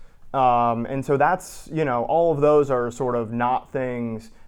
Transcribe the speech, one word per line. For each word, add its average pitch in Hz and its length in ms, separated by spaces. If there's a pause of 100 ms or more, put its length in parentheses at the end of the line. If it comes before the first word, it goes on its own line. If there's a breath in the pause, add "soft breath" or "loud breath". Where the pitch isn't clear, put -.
(320 soft breath)
Um, 120 540
and 135 180
so 143 120
that's, 160 560
you 156 120
know, 120 200
all 170 280
of 143 80
those 147 300
are 123 220
sort 123 240
of 113 160
not 120 400
things 120 580 (180 soft breath)